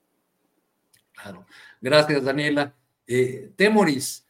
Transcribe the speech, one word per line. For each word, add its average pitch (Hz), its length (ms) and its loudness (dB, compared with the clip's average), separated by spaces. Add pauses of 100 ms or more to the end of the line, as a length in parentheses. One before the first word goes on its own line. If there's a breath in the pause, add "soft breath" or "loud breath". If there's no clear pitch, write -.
(1200)
Claro, 95 240 -18 (360 soft breath)
gracias, 147 420 2
Daniela. 143 500 -2 (320)
Eh, 127 500 -2
Temoris, 190 760 0